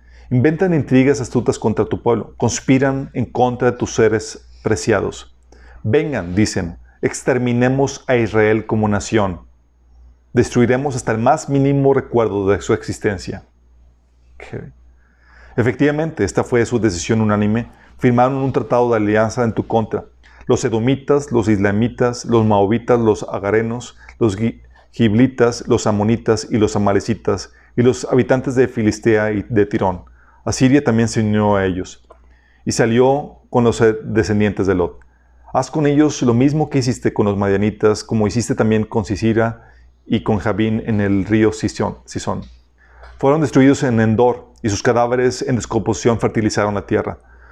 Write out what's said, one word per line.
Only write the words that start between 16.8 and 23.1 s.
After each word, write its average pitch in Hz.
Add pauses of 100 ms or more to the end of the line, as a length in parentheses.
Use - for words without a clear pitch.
unánime. 104 (300)
Firmaron 127
un 135
tratado 120
de 117
alianza 107
en 113
tu -
contra. 107 (420)
Los 127
edomitas, 135
los 113
islamitas, 110
los 113
moabitas, 110
los 110